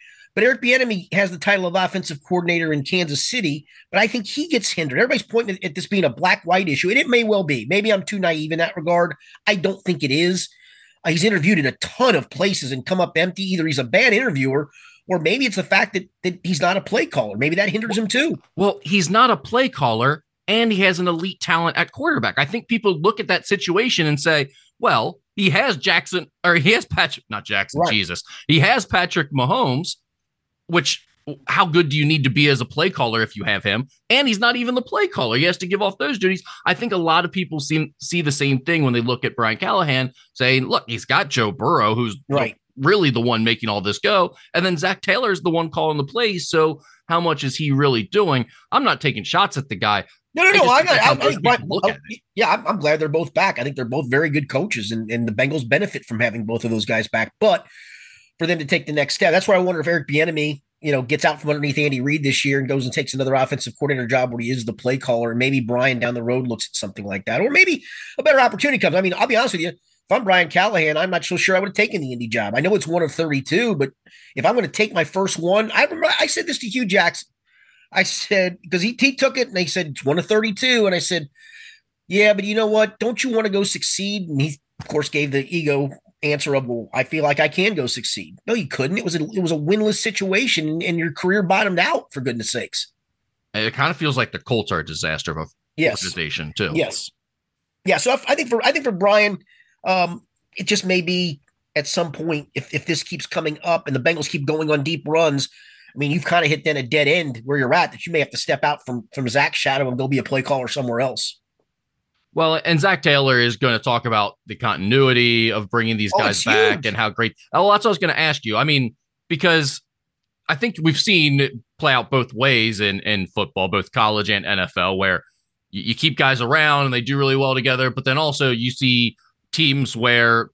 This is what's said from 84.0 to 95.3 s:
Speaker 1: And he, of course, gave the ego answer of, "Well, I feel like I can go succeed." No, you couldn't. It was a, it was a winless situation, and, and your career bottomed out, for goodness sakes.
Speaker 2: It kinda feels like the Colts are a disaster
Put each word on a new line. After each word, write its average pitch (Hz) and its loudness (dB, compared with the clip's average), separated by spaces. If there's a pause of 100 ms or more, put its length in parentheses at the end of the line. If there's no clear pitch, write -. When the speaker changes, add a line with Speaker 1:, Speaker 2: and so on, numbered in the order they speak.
Speaker 1:
And 139 -2
he, 147 -2 (200)
of - -14
course, 147 -2
gave 147 -2
the 135 -2 (100)
ego 143 0 (340)
answer 147 0
of, 131 0
"Well, 117 -6
I 131 0
feel 156 -4
like 147 2
I 156 4
can 190 0
go 139 -4
succeed." 95 -6
No, 220 -2
you 196 -2
couldn't. 170 -2
It - -4
was 170 -4
a, 151 -2
it 185 -4
was 165 0
a 165 0
winless 208 0
situation, 196 -2
and, 160 -4
and 170 -2
your 165 -2
career 190 0
bottomed 190 0
out, 277 -2
for 139 -8
goodness 117 -4
sakes. - -6 (600)
Speaker 2:
It 110 -2
kinda 151 0
feels 143 -2
like 117 0
the - -10
Colts 110 -2
are 85 0
a 78 -6
disaster 78 -6